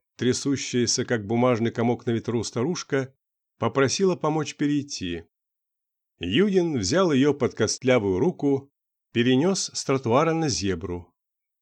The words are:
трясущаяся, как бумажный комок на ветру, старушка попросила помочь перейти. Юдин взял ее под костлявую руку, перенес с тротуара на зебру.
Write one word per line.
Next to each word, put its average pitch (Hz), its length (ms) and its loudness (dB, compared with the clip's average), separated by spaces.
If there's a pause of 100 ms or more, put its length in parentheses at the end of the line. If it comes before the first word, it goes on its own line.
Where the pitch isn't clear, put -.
(160)
трясущаяся, 123 880 -2
как 113 200 -4
бумажный 117 440 2
комок 117 340 -2
на 123 60 -2
ветру, 113 340 -2
старушка 135 720 -4 (440)
попросила 135 560 2
помочь 156 420 -4
перейти. 135 680 -4 (960)
Юдин 170 600 0
взял 151 340 0
ее 139 220 4
под 123 200 -2
костлявую 107 640 0
руку, 139 520 0 (420)
перенес 127 640 2
с - 100 -8
тротуара 135 480 2
на 160 160 -2
зебру. 90 640 -4 (500)